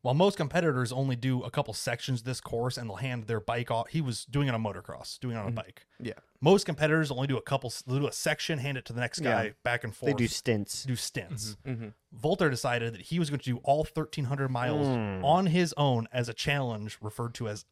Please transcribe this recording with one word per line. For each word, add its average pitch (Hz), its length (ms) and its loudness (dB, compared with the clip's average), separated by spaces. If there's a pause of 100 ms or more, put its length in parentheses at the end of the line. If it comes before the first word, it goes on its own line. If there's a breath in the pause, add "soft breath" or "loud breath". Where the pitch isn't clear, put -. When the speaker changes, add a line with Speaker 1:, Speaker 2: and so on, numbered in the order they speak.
Speaker 1:
while 127 120 2
most 185 240 6
competitors 139 540 2
only 131 240 0
do 127 280 0
a 117 80 -8
couple 123 220 -2
sections 120 480 -2
of 113 40 -16
this 127 140 -4
course 123 380 -2
and 120 120 -6
they'll 95 80 -8
hand 123 280 -4
their 110 140 0
bike 120 320 -2
off. 113 180 0
He 165 120 0
was 127 240 -4
doing 143 220 2
it 123 60 2
on 110 100 0
motocross, 92 560 -8
doing 120 160 -4
it 110 40 -4
on 101 60 -4
a - 40 -2
Speaker 2:
Mm-hmm. 117 60 -2
Speaker 1:
bike. - 300 -10 (140)
Speaker 2:
Yeah. 113 140 -8 (260)
Speaker 1:
Most 185 260 8
competitors 151 460 2
only 131 160 0
do 131 100 0
a - 40 -2
couple, 131 280 0
s-, - 120 -8
they'll 127 180 0
do 143 80 2
a - 40 0
section, 151 480 0
hand 135 180 -2
it - 80 -8
to 117 80 -10
the 117 60 -2
next 120 200 -2
Speaker 3:
Yeah. 117 120 2
Speaker 1:
guy, 113 220 2 (100)
back 120 200 0
and 110 100 -6
Speaker 3:
They 135 200 0
do 120 120 4
Speaker 1:
forth. 110 60 0
Speaker 3:
stints. - 520 -2
Speaker 1:
Do 131 120 -2
stints. 107 680 -6
Speaker 2:
Mm-hmm. 135 60 -6 (140)
Mm-hmm. - 360 -18
Speaker 1:
Wouter 170 280 2
decided 120 440 0
that 92 80 -14
he 170 180 -2
was 156 100 0
going 143 100 -2
to - 60 -10
do 123 180 0
all 147 200 4
thirteen 156 420 -4
hundred 135 240 -2
miles 127 380 2
Speaker 3:
Hmm. 104 380 0
Speaker 1:
on 180 220 6
his 170 300 4
own 123 340 4
as 120 180 0
a 113 40 -8
challenge 117 680 -2
referred 117 340 -6
to 117 140 -6
as 104 220 -8